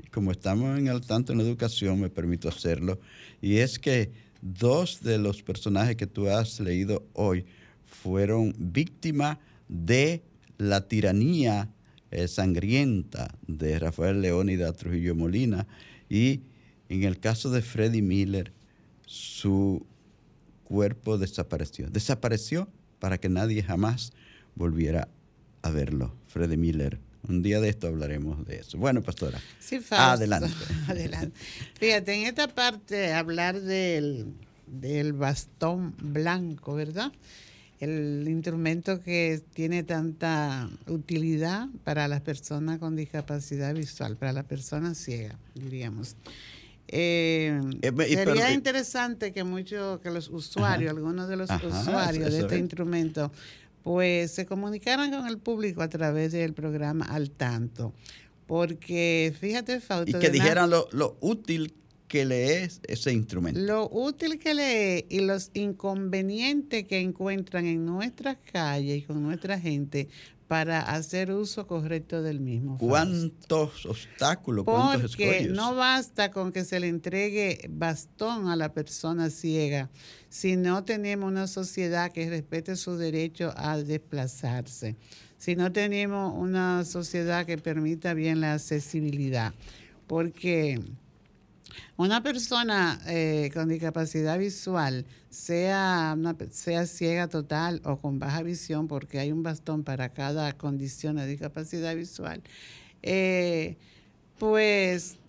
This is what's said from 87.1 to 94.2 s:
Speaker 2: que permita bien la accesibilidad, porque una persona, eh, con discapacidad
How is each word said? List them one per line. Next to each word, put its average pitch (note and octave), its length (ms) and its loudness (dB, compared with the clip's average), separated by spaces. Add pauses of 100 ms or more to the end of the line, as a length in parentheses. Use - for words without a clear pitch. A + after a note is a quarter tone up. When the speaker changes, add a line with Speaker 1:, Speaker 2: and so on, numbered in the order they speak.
Speaker 2:
que E3 120 -2
permita D#3+ 560 -2
bien D#3+ 280 2
la D3+ 140 2
accesibilidad, C#3+ 960 -2 (520)
porque D#3+ 760 0 (1160)
una G#3 260 2
persona, A3+ 840 0
eh, D#3 460 2
con D#3+ 160 -2
discapacidad D#3+ 680 0